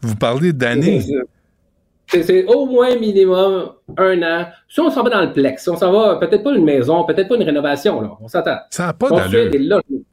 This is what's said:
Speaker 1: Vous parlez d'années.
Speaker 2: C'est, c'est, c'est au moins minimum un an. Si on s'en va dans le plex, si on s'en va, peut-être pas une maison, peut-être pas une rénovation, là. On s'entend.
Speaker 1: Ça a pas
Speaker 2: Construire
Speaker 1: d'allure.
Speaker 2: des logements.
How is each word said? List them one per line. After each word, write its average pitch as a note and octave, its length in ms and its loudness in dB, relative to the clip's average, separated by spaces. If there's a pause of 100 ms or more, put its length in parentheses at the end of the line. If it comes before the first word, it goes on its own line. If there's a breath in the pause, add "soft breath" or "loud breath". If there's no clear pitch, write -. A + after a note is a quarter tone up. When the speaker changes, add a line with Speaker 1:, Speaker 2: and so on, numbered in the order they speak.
Speaker 1:
Vous A2+ 140 -4
parlez C3 360 0
d'années. C#3 480 0
Speaker 2:
C'est, C3 140 -6 (920)
c'est, F3 160 0
c'est F#3 220 2
au C4+ 200 2
moins B3 320 2
minimum F#3+ 720 2 (260)
un F#3 240 2
an. E3+ 240 -2 (220 loud breath)
Si - 140 -2
on E4 100 2
s'en B3 120 -2
va A#3+ 60 2
dans G#3+ 120 0
le E3 100 0
plex, C#3 320 -2
si - 60 -4
on E3+ 80 -2
s'en F#3 160 0
va, G#3 240 2
peut-être F#3 260 0
pas C#4+ 100 0
une F#3+ 120 2
maison, D3 400 2
peut-être F#3+ 240 -2
pas A#3+ 80 0
une G#3 60 2
rénovation, D3 580 -2
là. G#2+ 100 -8 (100)
On A2+ 60 -18
s'entend. D#3+ 300 -4 (120)
Speaker 1:
Ça F3 200 -6
a D#3+ 40 -6
pas B3 140 -2
Speaker 2:
Construire A#3 380 2
Speaker 1:
d'allure. G3 60 -2
Speaker 2:
des C#3+ 60 0
logements. C4 560 -2